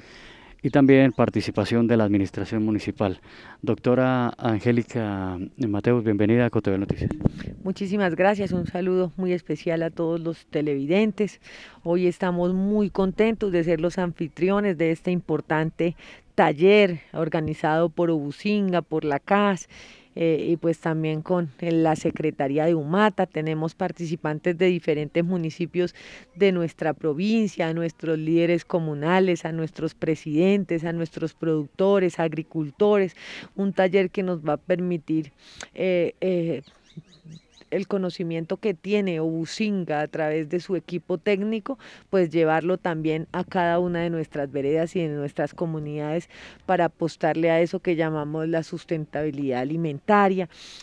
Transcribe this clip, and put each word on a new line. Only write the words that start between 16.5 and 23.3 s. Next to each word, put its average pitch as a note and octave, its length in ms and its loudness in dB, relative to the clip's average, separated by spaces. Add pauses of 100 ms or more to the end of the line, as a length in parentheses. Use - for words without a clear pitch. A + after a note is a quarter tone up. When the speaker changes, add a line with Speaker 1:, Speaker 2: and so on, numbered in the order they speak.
Speaker 2:
organizado D#3+ 760 0
por E3+ 200 0
Obusinga, F3+ 720 0
por D#3+ 240 -4
la C#3+ 140 0
cas, G3+ 500 2 (500)
eh, E3 300 2
y E3+ 80 2
pues E3 220 -2
también D#3 420 -2
con, F3 380 -2
eh, E3+ 120 -2
la D#3+ 240 4
Secretaría D3+ 680 -2
de E3+ 80 4
umata. F3+ 540 0
Tenemos D#3 480 -4